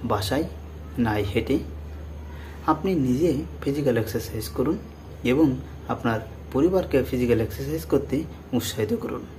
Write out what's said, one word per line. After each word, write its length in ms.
বাসায়, 420
নাই 260
হেঁটে। 360
আপনি 280
নিজে 360
physical 360
exercise 520
করুন 280
এবং 240
আপনার 320
পরিবারকে 520
physical 380
exercise 440
করতে 380
উৎসাহিত 400
করুন। 300